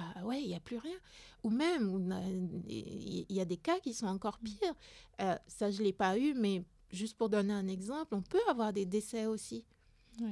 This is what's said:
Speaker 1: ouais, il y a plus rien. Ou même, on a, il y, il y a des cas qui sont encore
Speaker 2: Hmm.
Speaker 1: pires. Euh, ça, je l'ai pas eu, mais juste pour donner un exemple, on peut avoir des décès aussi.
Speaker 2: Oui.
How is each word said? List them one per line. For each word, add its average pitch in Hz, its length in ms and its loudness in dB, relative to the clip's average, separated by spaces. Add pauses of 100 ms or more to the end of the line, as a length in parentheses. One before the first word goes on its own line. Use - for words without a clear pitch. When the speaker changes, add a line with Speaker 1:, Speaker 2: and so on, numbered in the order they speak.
(240)
Speaker 1:
ouais, 254 160 0
il 262 80 -2
y 175 60 -2
a 175 60 -6
plus - 180 -6
rien. 330 180 -6 (460)
Ou 220 80 0
même, 277 420 4
on 185 200 0
a, 185 80 -2 (480)
il 113 100 -6 (400)
y, 170 100 -4
il 190 80 -2
y 190 40 2
a 185 40 2
des 175 120 -2
cas 330 240 2
qui 254 120 -4
sont 220 140 -4
encore 196 360 -2
Speaker 2:
Hmm. - 20 -6
Speaker 1:
pires. 269 300 -2 (460)
Euh, 190 140 2 (140)
ça, 208 240 0
je 196 100 -2
l'ai 196 100 4
pas 190 240 4
eu, 277 180 4
mais 202 280 2 (280)
juste 202 260 -6
pour 226 120 2
donner 202 240 4
un 196 160 0
exemple, 208 460 -4
on 202 80 0
peut 359 260 2
avoir 233 240 4
des 196 140 0
décès 214 400 0
aussi. 220 380 -4 (560)
Speaker 2:
Oui. 226 120 -2